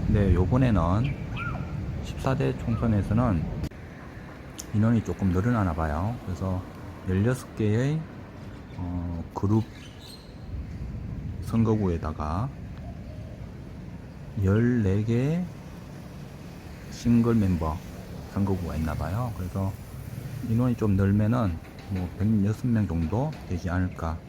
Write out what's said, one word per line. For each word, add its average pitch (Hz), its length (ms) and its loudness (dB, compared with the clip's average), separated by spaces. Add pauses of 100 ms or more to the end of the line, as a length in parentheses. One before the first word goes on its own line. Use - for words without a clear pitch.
근데 101 260 6
요번에는 98 480 6 (1200)
십사 - 320 0
대 131 220 0
총선에서는 107 840 2 (1300)
인원이 110 320 4
조금 92 240 2
늘어나나 95 440 4
봐요. 82 520 0
그래서 92 360 -2 (460)
열여섯 104 480 2
개의, 123 460 2 (760)
어, 87 440 -4 (100)
그룹 107 300 2 (1800)
선거구에다가 92 1040 2 (2000)
열네 107 600 6
개 135 380 2 (1500)
싱글 117 420 4
멤버 87 420 4 (580)
선거구가 92 420 0
있나 80 180 0
봐요. 95 420 -2
그래서 95 380 -2 (720)
인원이 120 280 2
좀 104 200 2
늘면은 101 640 4 (320)
뭐 92 180 -2 (120)
백여섯 104 480 2
명 110 200 4
정도 85 440 0 (180)
되지 87 220 -2
않을까 85 580 -2